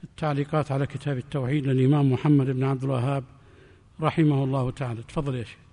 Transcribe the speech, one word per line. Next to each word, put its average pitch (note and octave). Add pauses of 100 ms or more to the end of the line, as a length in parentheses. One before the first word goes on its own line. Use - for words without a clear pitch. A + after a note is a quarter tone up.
التعليقات C#3+
على C#3
كتاب C#3+
التوحيد C3+
للإمام C3+
محمد C#3
بن C3
عبد C3+
الوهاب C3+ (760)
رحمه D3
الله C3
تعالى. A#2+
تفضل C#3
يا A#2+
شيخ. - (140)